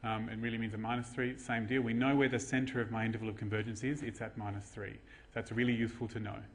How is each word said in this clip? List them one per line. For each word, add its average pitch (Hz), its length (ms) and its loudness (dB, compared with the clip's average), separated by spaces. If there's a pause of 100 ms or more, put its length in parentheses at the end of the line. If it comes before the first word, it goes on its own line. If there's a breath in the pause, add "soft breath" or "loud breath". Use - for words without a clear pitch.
um, 110 260 0
it 110 100 -4
really 113 200 0
means 113 160 -2
a - 20 -4
minus 117 320 -2
three, 127 300 0
same 117 260 0
deal. 127 160 4
We 113 120 2
know 131 220 6
where 139 140 8
the 123 100 2
centre 127 400 0
of 110 120 0
my 113 120 0
interval 110 260 0
of 104 60 -4
convergence 107 480 -2
is. 143 200 -2
It's - 180 -6
at 110 160 -6
minus 101 300 -4
three. 101 320 -10 (340 loud breath)
That's 113 180 -4
really 120 220 4
useful 113 360 0
to 117 100 -6
know. 104 180 -6 (180)